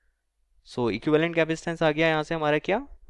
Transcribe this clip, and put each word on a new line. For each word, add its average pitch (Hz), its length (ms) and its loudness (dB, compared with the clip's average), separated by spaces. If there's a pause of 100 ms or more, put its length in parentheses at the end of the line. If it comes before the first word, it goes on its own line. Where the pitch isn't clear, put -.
(680)
so 120 240 -2
इक्विवेलेंट 156 440 0
कैपेसिटेंस 160 480 0
आ 160 80 4
गया 156 160 2
यहाँ 156 160 0
से 165 120 -4
हमारा 151 240 0
क्या? 208 260 -2 (240)